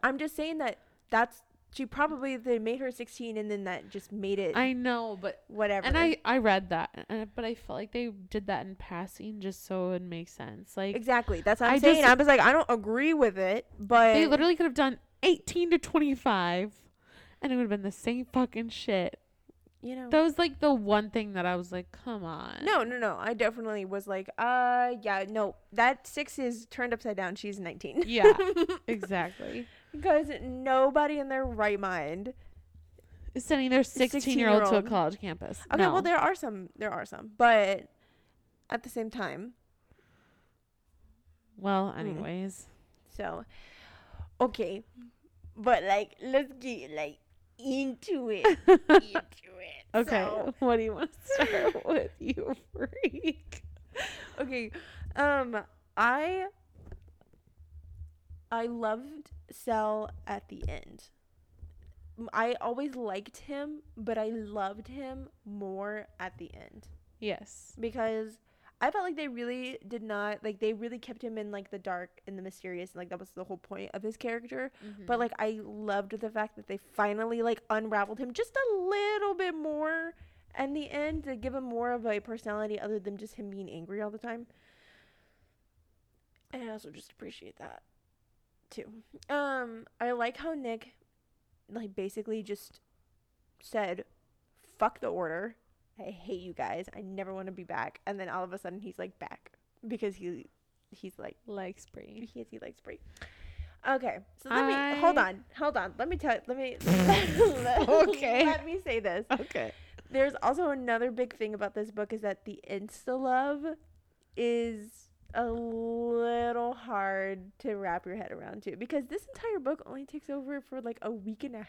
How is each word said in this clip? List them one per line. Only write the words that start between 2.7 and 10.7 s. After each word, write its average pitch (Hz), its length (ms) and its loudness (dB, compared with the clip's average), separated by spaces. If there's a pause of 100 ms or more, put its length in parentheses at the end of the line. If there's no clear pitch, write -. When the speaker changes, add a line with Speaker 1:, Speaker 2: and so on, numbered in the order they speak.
Speaker 1:
her 262 100 -4
sixteen 233 460 -10
and 214 140 -4
then 202 140 -4
that 180 260 -8
just 196 220 -12
made 196 280 -2
it 180 160 0
Speaker 2:
I 262 160 4
know, 240 480 -2
but 190 280 -6
Speaker 1:
whatever. 202 380 0
Speaker 2:
and 285 120 4
I, 330 260 4
I 247 140 4
read 196 320 4
that, - 400 -4
uh, 220 240 -4
but 240 100 -6
I 226 100 -4
felt - 240 -10
like 214 140 -10
they 240 160 -4 (220)
did 208 180 -4
that 175 180 -2
in 190 100 -12
passing 196 640 -10
just 190 260 -8
so 185 260 -2
it 180 100 -2
makes 170 300 -10
sense. - 440 -14